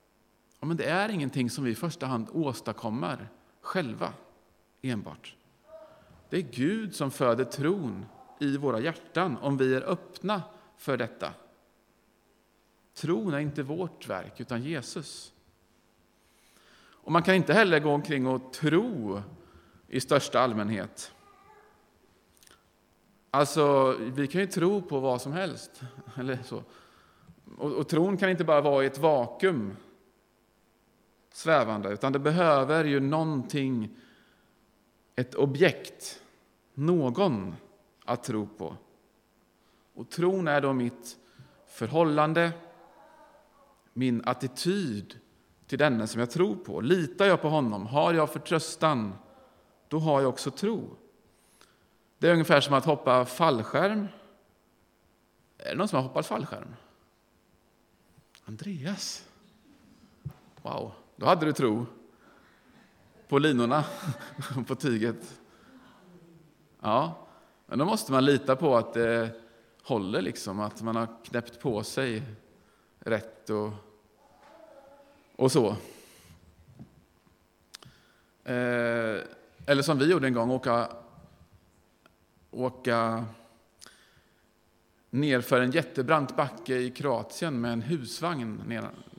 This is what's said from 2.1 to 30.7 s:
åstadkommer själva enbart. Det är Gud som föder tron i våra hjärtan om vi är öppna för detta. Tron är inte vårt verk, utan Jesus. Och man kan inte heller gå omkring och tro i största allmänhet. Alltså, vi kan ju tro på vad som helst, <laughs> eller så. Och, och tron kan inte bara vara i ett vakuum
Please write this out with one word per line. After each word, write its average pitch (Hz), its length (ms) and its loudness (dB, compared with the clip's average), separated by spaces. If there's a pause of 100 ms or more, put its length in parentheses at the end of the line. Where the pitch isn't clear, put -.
åstadkommer 123 1000 -6 (320)
själva 104 520 -6 (680)
enbart. 104 540 -8 (960)
Det 147 80 -4
är 190 40 -2
Gud 175 540 -4
som 139 160 -4
föder 127 340 2
tron 139 600 -4 (340)
i 143 180 -2
våra 135 220 0
hjärtan 160 580 -4
om 139 200 0
vi 131 180 4
är 131 60 -2
öppna 185 600 -4 (360)
för 135 200 -4
detta. 107 360 -6 (1600)
Tron 180 400 -2
är 139 60 -2
inte 147 240 -4
vårt 165 460 -8
verk, 95 300 -8
utan 120 240 -6
Jesus. 147 680 -10 (1800)
Och - 20 0
man 165 120 4
kan 185 120 4
inte 160 180 2
heller 185 260 6
gå 151 120 2
omkring 143 360 0
och 127 260 -4
tro 151 680 0 (680)
i 135 120 -4
största 127 400 2
allmänhet. 107 720 -2 (2250)
Alltså, 139 680 4
vi 131 280 -4
kan 180 140 0
ju 202 60 0
tro 190 340 0
på 151 180 -4
vad 127 220 0
som 139 120 -6
helst, 165 480 -8 (160)
<laughs> - 180 -20
eller 127 280 -6
så. 110 200 -10 (960)
Och, 147 140 -4
och 135 160 -2
tron 175 300 2
kan 190 120 2
inte 175 140 0
bara 156 180 6
vara 139 220 4
i 135 40 2
ett 135 100 -4
vakuum 139 800 2 (1600)